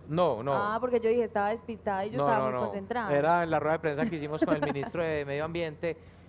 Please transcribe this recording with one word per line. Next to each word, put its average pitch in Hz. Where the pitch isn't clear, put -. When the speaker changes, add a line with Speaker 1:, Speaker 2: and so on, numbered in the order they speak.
Speaker 1:
No, 147
no. 139
Speaker 2:
Ah, 208
porque 247
yo 220
dije, 233
estaba 208
despistada 208
y 208
yo -
Speaker 1:
No, 143
Speaker 2:
estaba 220
Speaker 1:
no, 131
Speaker 2:
muy -
Speaker 1:
no. -
Speaker 2:
concentrada. 202
Speaker 1:
Era 170
en 165
la 156
rueda 151
de 165
prensa 156
que 170
hicimos 151
con -
el 151
Speaker 2:
<laughs> -
Speaker 1:
ministro 143
de 156
Medio 143
Ambiente 165